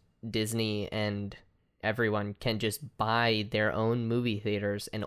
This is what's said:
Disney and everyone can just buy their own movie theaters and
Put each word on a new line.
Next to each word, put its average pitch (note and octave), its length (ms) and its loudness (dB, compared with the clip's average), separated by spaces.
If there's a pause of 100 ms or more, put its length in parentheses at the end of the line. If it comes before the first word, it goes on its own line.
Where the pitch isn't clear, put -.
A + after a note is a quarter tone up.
(280)
Disney A2 640 0
and G2+ 420 -2 (480)
everyone G#2 580 0
can A2 180 -2
just A2+ 400 -4
buy A2+ 520 2
their G#2+ 220 2
own A2+ 340 2
movie A#2 320 2
theaters G2+ 500 -2
and G#2+ 180 -4